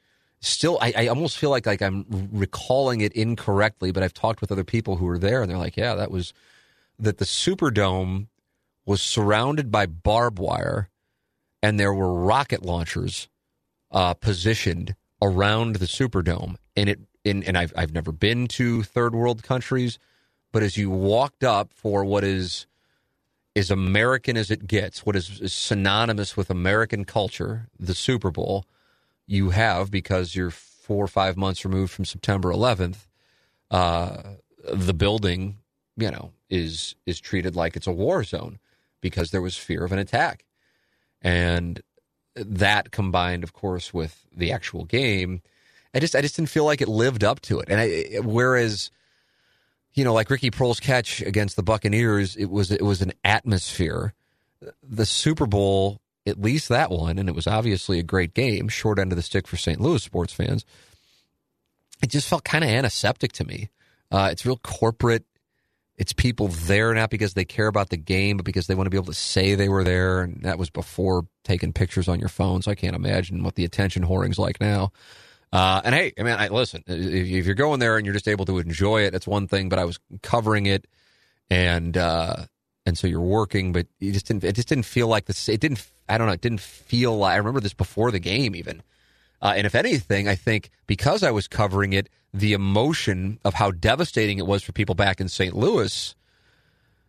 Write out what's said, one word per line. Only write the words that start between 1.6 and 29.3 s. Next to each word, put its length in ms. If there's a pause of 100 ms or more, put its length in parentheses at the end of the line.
like 160
I'm 240 (260)
recalling 680
it 120
incorrectly, 800
but 120
I've 120
talked 260
with 120
other 120
people 320
who 100
were 120
there, 240
and 80
they're 80
like, 180
Yeah, 200
that 140
was 220 (640)
that 200
the 60
Superdome 1040 (600)
was 160
surrounded 680
by 160
barbed 520
wire 500 (760)
and 160
there 160
were 180
rocket 520
launchers, 640 (600)
uh, 240
positioned 840 (240)
around 560
the 100
Superdome. 680 (200)
And 120
it, 120 (240)
in, 200
and 120
I've, 200
I've 160
never 180
been 380
to 340
third 320
world 280
countries, 560 (520)
but 120
as 140
you 140
walked 540
up 280
for 320
what 200
is 420 (880)
as 160
American 680
as 140
it 160
gets, 400
what 80
is, 260
is 120
synonymous 840
with 140
American 540
culture, 640 (100)
the 160
Super 360
Bowl, 340 (600)
you 240